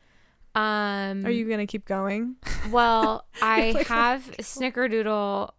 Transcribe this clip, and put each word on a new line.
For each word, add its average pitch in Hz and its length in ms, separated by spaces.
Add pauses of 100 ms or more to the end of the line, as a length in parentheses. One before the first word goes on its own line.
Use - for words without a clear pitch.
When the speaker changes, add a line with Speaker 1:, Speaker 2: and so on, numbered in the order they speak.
(540)
Speaker 1:
Um, 202 720
Speaker 2:
Are 240 40
you 233 200
gonna 208 160
keep 202 180
going? 202 560
<laughs> - 300
Speaker 1:
Well, 226 640
Speaker 2:
You're - 100
Speaker 1:
I 226 280
Speaker 2:
like, - 180
"Oh 233 40
Speaker 1:
have 247 340
Speaker 2:
my - 80
God." 220 80
Speaker 1:
snickerdoodle, 214 1160